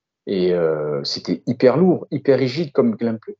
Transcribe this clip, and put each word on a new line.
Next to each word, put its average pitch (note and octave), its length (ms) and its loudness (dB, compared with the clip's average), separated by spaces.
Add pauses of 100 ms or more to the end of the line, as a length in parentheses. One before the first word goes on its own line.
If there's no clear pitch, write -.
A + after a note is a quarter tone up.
(260)
Et, F2+ 260 0
euh, D2+ 520 0
c'était - 420 -6
hyper B2 300 2
lourd, E3+ 340 2
hyper C3+ 280 2
rigide C3+ 340 -4
comme A#2+ 240 2
gameplay, A2+ 440 -6